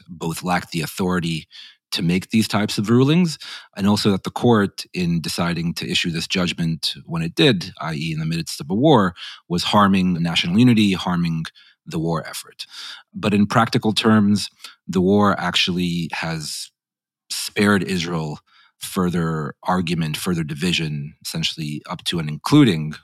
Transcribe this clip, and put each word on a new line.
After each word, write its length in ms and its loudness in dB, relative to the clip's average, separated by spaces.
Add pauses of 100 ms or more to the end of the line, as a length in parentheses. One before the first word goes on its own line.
both 340 -8
lacked 300 -2
the 100 -4
authority 640 -2 (440)
to 100 -4
make 300 0
these 160 2
types 320 -2
of 100 -2
rulings, 480 4 (400)
and 100 0
also 220 4
that 140 0
the 80 -6
court, 520 2 (100)
in 280 0
deciding 540 -4
to 140 -8
issue 200 -2
this 180 -4
judgment 680 -2 (100)
when 160 -4
it 140 -6
did, 440 2
I 140 -8
E 180 -6
in 80 -6
the 60 -4
midst 340 -4
of 120 -12
a 40 0
war, 380 4 (340)
was 160 -2
harming 500 4
national 440 0
unity, 360 6
harming 520 -2 (400)
the 140 -6
war 280 -2
effort. 380 -14 (480)
But 200 0
in 120 4
practical 480 2
terms, 560 4 (380)
the 120 0
war 400 4
actually 720 -2
has 600 -8 (580)
spared 540 0
Israel 560 -4 (400)
further 720 -2 (100)
argument, 540 -2
further 260 -2
division, 720 -4 (100)
essentially 640 -6
up 180 -10
to 120 -2
and 100 -4
including 760 4